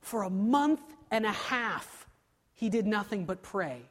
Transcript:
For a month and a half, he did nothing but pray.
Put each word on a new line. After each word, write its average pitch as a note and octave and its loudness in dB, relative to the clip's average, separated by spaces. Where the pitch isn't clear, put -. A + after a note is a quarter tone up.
For A3 -4
a F#3 -4
month C#4+ 4
and A3 2
a G#3+ 2
half, - -4
he A3+ -2
did G#3+ 2
nothing G#3 0
but F#3 -6
pray. C#3+ -4